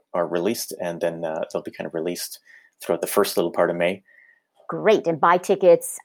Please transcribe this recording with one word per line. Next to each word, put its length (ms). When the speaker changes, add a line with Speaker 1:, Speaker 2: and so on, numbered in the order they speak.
Speaker 1:
are 120
released, 540
and 200
then, 220
uh, 200
they'll 80
be 80
kind 160
of 80
released 460
throughout 200
the 60
first 300
little 140
part 180
of 60
May. 260
Speaker 2:
Great. 400
And 120
buy 180
tickets 680